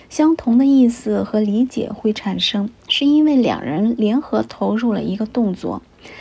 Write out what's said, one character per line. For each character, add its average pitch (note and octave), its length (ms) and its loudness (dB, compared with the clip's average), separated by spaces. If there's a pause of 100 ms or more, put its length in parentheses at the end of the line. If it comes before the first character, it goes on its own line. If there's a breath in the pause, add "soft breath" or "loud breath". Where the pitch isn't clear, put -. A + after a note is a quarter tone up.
相 D#4 300 2
同 A#3 200 2
的 C4+ 80 4
意 C4+ 220 6
思 G#3 360 -2
和 G#3+ 180 0
理 G#3+ 240 2
解 - 260 -6
会 G#3+ 220 -2
产 F#3+ 260 -4
生， G3+ 300 -2 (180)
是 - 180 -2
因 D4+ 200 4
为 D4+ 100 2
两 A3+ 260 0
人 G3 360 -2
联 A3 240 0
合 A3 260 -2
投 G3+ 300 -4
入 A#3 160 -2
了 D#3+ 100 -4
一 F3+ 140 -4
个 G#3+ 80 -4
动 G#3+ 280 -2
作。 - 280 -8 (400 loud breath)